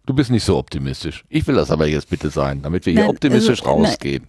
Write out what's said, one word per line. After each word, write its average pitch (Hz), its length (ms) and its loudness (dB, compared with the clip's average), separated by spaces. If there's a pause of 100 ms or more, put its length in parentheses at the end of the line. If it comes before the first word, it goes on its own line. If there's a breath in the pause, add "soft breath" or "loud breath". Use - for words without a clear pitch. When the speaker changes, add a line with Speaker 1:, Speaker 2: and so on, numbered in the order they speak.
Speaker 1:
Du 135 80 -2
bist 131 160 2
nicht 113 140 2
so 87 140 2
optimistisch. 67 680 -6
Ich - 180 -2
will 139 80 0
das 82 160 2
aber 78 160 2
jetzt 76 240 -2
bitte 78 200 -4
sein, 69 320 -2
damit 78 220 -4
wir 92 80 0
hier 208 100 4
Speaker 2:
Nein, 208 80 2
Speaker 1:
optimistisch 147 520 2
Speaker 2:
also, - 180 2
nein, 214 100 4
Speaker 1:
rausgehen. - 380 -6